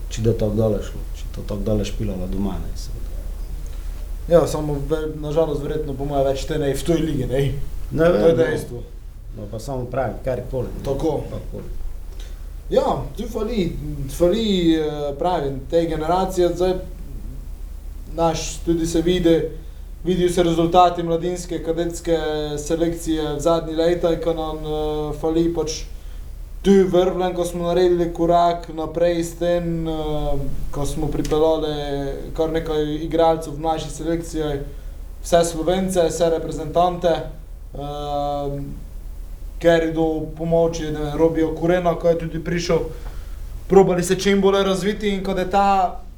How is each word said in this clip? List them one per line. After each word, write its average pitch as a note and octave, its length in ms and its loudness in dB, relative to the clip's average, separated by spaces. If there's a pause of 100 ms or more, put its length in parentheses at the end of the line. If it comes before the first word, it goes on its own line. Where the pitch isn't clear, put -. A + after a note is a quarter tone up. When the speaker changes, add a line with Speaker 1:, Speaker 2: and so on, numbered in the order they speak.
Speaker 1:
Če - 180 -6
da A2 120 4
tako G#2 220 0
daleč G#2+ 300 2
šlo, - 140 -8 (120)
če - 200 -8
to - 100 -8
tako G#2 200 -6
daleč G#2 280 0
špilala F#2 380 -2
doma, F#2+ 260 -2
ne, E2+ 200 -4
seveda. - 400 -6 (1120)
Speaker 2:
Ja, E3 200 6
samo D3+ 320 -2 (100)
ve-, D#3 280 -2
na D3+ 160 -6
žalost D3+ 300 2
verjetno D3 320 -4
po C3+ 120 -4
moje C#3 200 0
več C3+ 200 0
te D#3 120 -2
ne C#3+ 160 0
v - 100 -4
toj E3 140 2
ligi, C#3+ 280 0
ne. B2 160 0 (460)
Speaker 1:
Ne D#3+ 220 4
vem, G3 120 4
Speaker 2:
To E3 60 8
je E3 60 8
Speaker 1:
no. D#3+ 40 4
Speaker 2:
dejstvo. A#2+ 440 0 (520)
Speaker 1:
No, G#2 160 -10
pa G#2+ 100 -8
samo B2+ 260 -6
pravim, B2 360 -2
karkoli, B2+ 480 -4
ne. - 140 -8
Speaker 2:
Tako. C#3 320 -2 (100)
Speaker 1:
Karkoli. G#2 440 -8 (1000)
Speaker 2:
Ja, C4 180 2 (260)
tu A3+ 160 -6
fali, A3 380 -2 (420)
fali, F#3+ 380 2 (260)
eh, D3 440 0
pravim, C#3+ 500 0
te E3+ 200 2
generacije, E3+ 680 2
zdaj, F3 200 2 (1400)
naš, D#3+ 340 0 (120)
tudi E3 300 0
se E3 140 0
vidi, E3+ 340 4 (680)
vidijo F3 280 2
se F3 140 4
rezultati E3+ 600 4
mladinske, E3 560 -2
kadetske E3 580 -2 (380)
selekcije D#3+ 800 -2
v C#3+ 60 -4
zadnji D#3+ 360 0
leta, E3+ 400 2
ko E3 180 -2
nam, D#3 240 -4
eh, D3+ 600 -4
fali E3 300 2
pač D#3+ 320 -4 (800)
tu F#3+ 120 4 (140)
Vrblen, F3+ 500 2
ko F3 100 0
smo E3+ 220 -4
naredili F3 420 4
korak E3+ 600 2
naprej E3 520 0
s E3 140 -4
tem, E3+ 520 0
eh, D#3+ 40 -2 (760)
ko C#3+ 160 -2
smo D#3 220 -2
pripeljali D3+ 680 2 (560)
kar D#3+ 180 0
nekaj D#3 460 0
igralcev D#3+ 580 2
v C#3+ 60 -8
naši D#3+ 300 -2
selekciji, D#3 720 -4 (600)
vse E3+ 240 4
Slovence, F3+ 580 0
vse E3 280 4
reprezentante, E3 800 2
eh, C#3+ 1500 -4 (1000)
ker E3 240 6
je D#3+ 80 0
do D#3+ 160 2 (240)
pomoči, E3 520 2
ne D3+ 160 -4
vem, D3 180 -2
Robijo D#3+ 380 4
Kurena, E3+ 400 2
ko E3 140 0
je E3 100 4
tudi D#3+ 200 -4
prišel, E3+ 400 0 (840)
probali F#3 380 8
se F#3 120 2
čim G3 260 4
bolj G3 220 6
razviti G3 460 0
in F#3+ 140 -2
ko G3 80 -2
je F3+ 180 0
ta G3 520 4 (160)